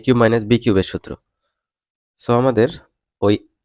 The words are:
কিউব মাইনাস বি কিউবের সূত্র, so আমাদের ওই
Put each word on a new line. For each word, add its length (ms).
কিউব 180
মাইনাস 280
বি 120
কিউবের 300
সূত্র, 180
so 80
আমাদের 280
ওই 80